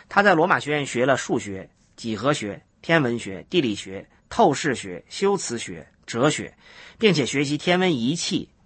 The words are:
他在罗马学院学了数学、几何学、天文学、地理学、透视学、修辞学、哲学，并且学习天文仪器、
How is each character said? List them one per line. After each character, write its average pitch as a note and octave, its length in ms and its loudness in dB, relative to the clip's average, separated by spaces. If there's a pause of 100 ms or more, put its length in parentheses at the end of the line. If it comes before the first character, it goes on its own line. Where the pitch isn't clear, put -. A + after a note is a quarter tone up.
他 - 140 2
在 G3+ 120 6
罗 D#3+ 120 4
马 E3+ 120 4
学 C#3 120 -6
院 D3 160 -2
学 B2 200 0
了 C3+ 100 4
数 C#3+ 220 -2
学、 F#2+ 320 -10 (240)
几 A2 220 -6
何 B2 160 0
学、 G#2 300 -6 (180)
天 E3 220 2
文 A#2+ 160 -2
学、 F#2+ 320 -12
地 F3+ 100 2
理 A#2 140 0
学、 G2 340 -12 (200)
透 F#3 260 4
视 C3 200 -2
学、 F#2 340 -10
修 G3 280 0
辞 A#2+ 220 -6
学、 E2 280 -12 (200)
哲 B2+ 240 2
学， - 260 -6 (420)
并 G#3+ 140 4
且 C#3+ 140 2
学 C#3 180 -2
习 C#3+ 140 -2
天 F3+ 200 2
文 F#3 160 2
仪 B2+ 220 -2
器、 - 320 -4 (180)